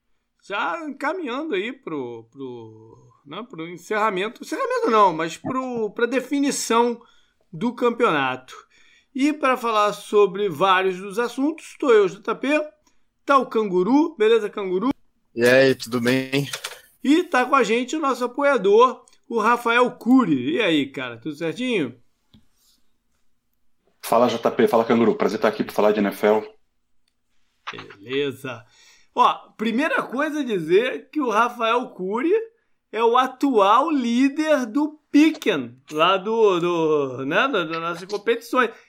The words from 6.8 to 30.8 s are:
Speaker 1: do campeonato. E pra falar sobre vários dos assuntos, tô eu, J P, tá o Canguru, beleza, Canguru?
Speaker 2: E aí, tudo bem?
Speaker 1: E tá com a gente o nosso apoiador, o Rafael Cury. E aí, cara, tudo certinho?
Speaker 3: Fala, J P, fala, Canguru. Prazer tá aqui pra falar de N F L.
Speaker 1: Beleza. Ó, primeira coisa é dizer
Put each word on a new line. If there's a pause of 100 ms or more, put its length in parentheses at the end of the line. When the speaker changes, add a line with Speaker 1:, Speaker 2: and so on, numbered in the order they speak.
Speaker 1:
do
campeonato. (580)
E
pra
falar
sobre
vários
dos
assuntos,
tô
eu,
J
P, (640)
tá
o
Canguru,
beleza,
Canguru? (460)
Speaker 2:
E
aí,
tudo
bem? (540)
Speaker 1:
E
tá
com
a
gente
o
nosso
apoiador, (240)
o
Rafael
Cury.
E
aí,
cara,
tudo
certinho? (2000)
Speaker 3:
Fala,
J
P,
fala,
Canguru.
Prazer
tá
aqui
pra
falar
de
N
F
L. (1200)
Speaker 1:
Beleza. (500)
Ó, (240)
primeira
coisa
é
dizer